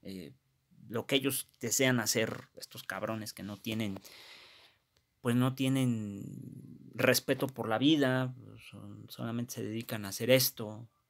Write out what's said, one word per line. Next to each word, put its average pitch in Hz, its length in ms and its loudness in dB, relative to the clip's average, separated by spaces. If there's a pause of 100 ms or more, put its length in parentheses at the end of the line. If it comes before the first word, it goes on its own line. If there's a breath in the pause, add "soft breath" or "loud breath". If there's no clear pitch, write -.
eh, 90 320 -12 (560)
lo 110 160 -4
que 139 120 2
ellos 135 300 0 (120)
desean 127 400 2
hacer, 110 560 0
estos - 260 -14
cabrones 107 500 -4
que 95 120 -12
no 101 140 -8
tienen, 107 420 -4 (1200 loud breath)
pues 120 140 2
no 127 180 4
tienen 123 680 0 (720)
respeto 127 500 2
por 113 240 -6
la 110 80 4
vida, 131 560 4 (380)
son, 104 360 -14
solamente 120 460 -6
se 117 100 -8
dedican 110 420 -6
a 98 40 -8
hacer 117 220 2
esto. 117 560 4 (220)